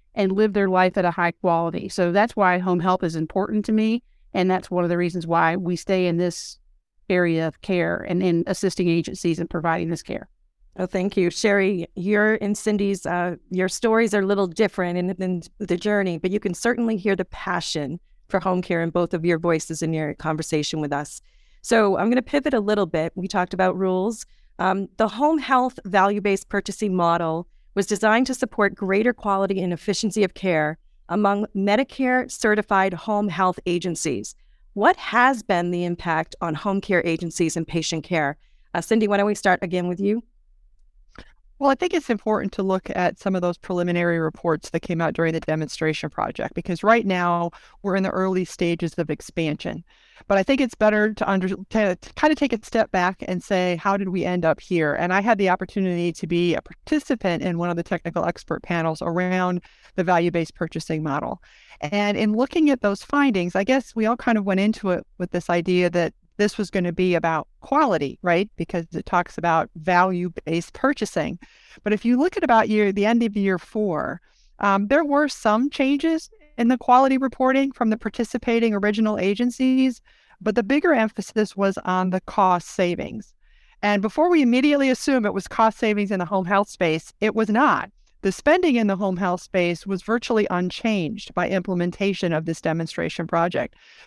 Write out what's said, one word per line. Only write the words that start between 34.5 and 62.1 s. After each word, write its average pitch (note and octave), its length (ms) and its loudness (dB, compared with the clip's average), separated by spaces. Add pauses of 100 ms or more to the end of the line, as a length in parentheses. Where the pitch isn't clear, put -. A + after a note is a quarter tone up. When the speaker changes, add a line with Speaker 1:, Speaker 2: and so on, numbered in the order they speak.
Speaker 2:
What A#3 220 4
has B3 480 2
been F3 260 0
the F3 140 -2
impact E3+ 560 -4
on E3 160 -4
home G3 240 -2
care F#3 260 0
agencies E3 500 -2
and E3 120 -4
patient D#3+ 340 -4
care? D3+ 340 -2 (380)
Uh, E3 60 0
Cindy, G#3+ 260 2
why G3+ 100 2
don't G3+ 100 2
we G#3 100 0
start - 260 2
again F3+ 240 -2
with F3+ 140 -4
you? G#3 240 0 (1400)
Speaker 3:
Well, C#4 100 4
I C4+ 40 4
think F4+ 180 -2
it's E4 160 -2
important G#3+ 440 -2
to F#3+ 100 -4
look F#3+ 280 -2
at - 280 0
some F#3+ 160 -2
of F3+ 80 -2
those F3 160 -2
preliminary F3 600 0
reports D#3+ 500 -2
that E3+ 80 0
came E3 220 -4
out E3 140 0
during D#3+ 180 0
the D#3+ 80 -4
demonstration D#3 680 -4
project, - 460 -6
because F3 300 -6
right A3+ 200 4
now F3 460 0 (320)
we're G3 140 0
in F#3+ 80 2
the F#3+ 60 -2
early F#3 340 0
stages E3+ 520 -2
of D#3+ 140 -4
expansion. - 720 -6 (460)
But G3 100 4
I F#3+ 60 2
think C#4 160 2
it's B3+ 160 0
better G#3+ 380 4
to - 140 -2
under-, F#3+ 200 0
to, G3 480 -2
to - 180 -20
kind D#4 160 4
of D4+ 80 0
take C#4 140 0
a A3 120 -6
step - 280 -2
back F#3 340 -2
and F3+ 160 -4
say, F3+ 320 0
"How G3 220 0
did F#3+ 140 -4
we F3+ 140 -2
end F3+ 200 -2
up D#3+ 160 2
here?" D#3 340 0
And F3+ 180 -2
I G3+ 80 2
had A3 160 2
the F#3+ 120 2
opportunity F3+ 640 0
to - 160 -8
be F3 260 2
a - 80 -2
participant - 800 -2
in E3+ 160 -2
one F3 120 -2
of E3+ 60 -2
the E3+ 60 -4
technical E3+ 420 -4
expert - 380 -6
panels E3 400 -2
around F3+ 580 0 (360)
the F3+ 80 0
value-based E3+ 500 2
purchasing D#3+ 480 -6
model. D3 400 -4 (380)
And G3+ 360 -2